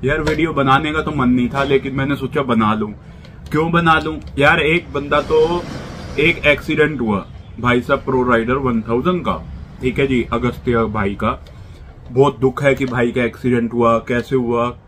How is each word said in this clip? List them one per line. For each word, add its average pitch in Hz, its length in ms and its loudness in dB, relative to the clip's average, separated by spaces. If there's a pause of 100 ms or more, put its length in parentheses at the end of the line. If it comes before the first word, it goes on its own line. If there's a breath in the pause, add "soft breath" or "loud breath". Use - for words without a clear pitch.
यार, 147 180 0
video 156 320 0
बनाने 151 380 2
का 156 100 -2
तो 151 100 -4
मन 135 180 0
नहीं 123 200 2
था, 139 140 -2
लेकिन 135 320 0
मैंने 139 200 -2
सोचा 135 260 -4
बना 113 320 2
लूं। 107 140 -2 (640 loud breath)
क्यों 160 200 0
बना 165 280 4
लूं? 156 180 -4 (220)
यार, 151 200 6
एक 165 340 0
बंदा 143 280 0
तो, 170 420 2 (560)
एक 156 260 2
accident 147 560 2
हुआ 104 240 0 (340)
भाई 123 220 2
साहब, 135 180 0
pro 127 320 0
rider 117 220 2
वन 127 280 0
थाउजेंड 135 400 0
का, 101 220 -4 (380)
ठीक 127 180 -2
है 139 80 2
जी, 123 260 2
अगस्त्य 117 440 -2
भाई 104 380 0
का। 110 300 -4 (680 loud breath)
बहुत 131 280 4
दुख 131 240 0
है 139 120 4
कि 135 100 -4
भाई 123 260 0
का 123 120 0
accident 117 500 0
हुआ, 117 240 4
कैसे 120 380 -2
हुआ 120 420 0 (100)